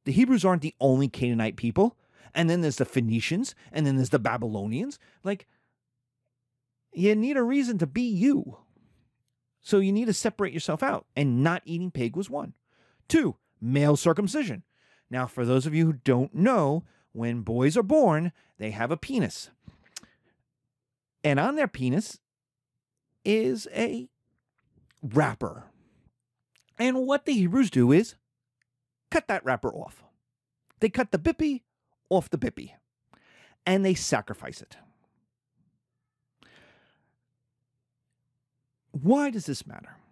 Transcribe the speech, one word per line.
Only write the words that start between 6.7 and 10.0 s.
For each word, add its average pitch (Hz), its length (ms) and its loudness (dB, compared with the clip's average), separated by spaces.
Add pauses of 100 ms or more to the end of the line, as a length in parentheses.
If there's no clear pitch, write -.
you 202 240 2
need 262 200 0
a 254 60 2
reason 240 360 0
to 156 100 0
be 208 140 -4
you. 240 560 0 (1000)
So 202 200 2
you 196 100 2
need 214 140 0